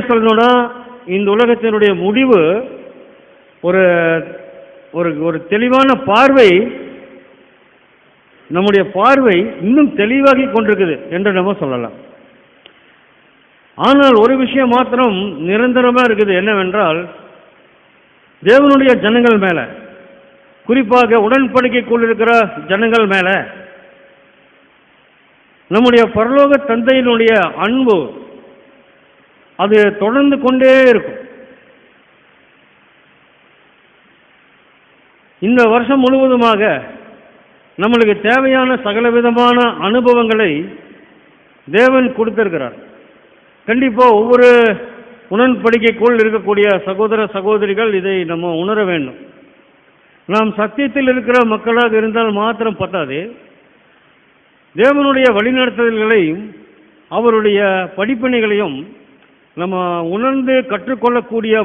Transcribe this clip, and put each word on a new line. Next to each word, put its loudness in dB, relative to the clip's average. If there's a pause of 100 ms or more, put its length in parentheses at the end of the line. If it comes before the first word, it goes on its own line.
சொல்லணும்னா, 2 (360)
இந்த -2
உலகத்தினுடைய 0
முடிவு 2 (1200)
ஒரு, 0 (1080)
ஒரு, -4
ஒரு -6
தெளிவான 0
பார்வை, 4 (2000)
நம்முடைய 0
பார்வை 2 (240)
இன்னும் 2
தெளிவாகி 2
கொண்டிருக்குது -2 (140)
என்று -2
நம்ம -2
சொல்லலாம். -8 (1800)
ஆனால் 4
ஒரு 4
விஷயம் -2
மாத்திரம் -2
நிரந்தரமா 0
இருக்குது, 0
என்னவென்றால் -2 (1400)
தேவனுடைய 4
ஜனங்கள் 2
மேல, -2 (960)
குறிப்பாக 2
உடன்படிக்கைக்குள் 0
இருக்கிற 0 (360)
ஜனங்கள் 0
மேல 0 (2500)
நம்முடைய 4 (100)
பரலோக 2 (160)
தந்தையினுடைய 0
அன்பு 0 (1600)
அது 2
தொடர்ந்து 0
கொண்டே 4
இருக்கும். 2 (4000)
இந்த 2
வருஷம் 2
முழுவதுமாக 2 (920)
நம்மளுக்கு 0
தேவையான 0
சகலவிதமான 2
அனுபவங்களை 0 (1200)
தேவன் 2
கொடுத்திருக்கிறார். -4 (920)
கண்டிப்பா 2
ஒவ்வொரு 4 (540)
உடன்படிக்கைக்குள் 0
இருக்கக்கூடிய 0
சகோதர -2
சகோதரிகள் -2
இதை -4
நம்ம -6
உணர -4
வேண்டும். -6 (960)
நாம் -2
சத்தியத்தில் -4
இருக்கிற 0
மக்களாக 0
இருந்தால் -2
மாத்திரம் -4
பத்தாது, -8 (1400)
தேவனுடைய 2
வழிநடத்துதல்களையும் 0 (640)
அவருடைய 0 (380)
படிப்பினைகளையும் -4 (760)
நம்ம -6
உணர்ந்து -2
கற்றுக்கொள்ளக்கூடிய -4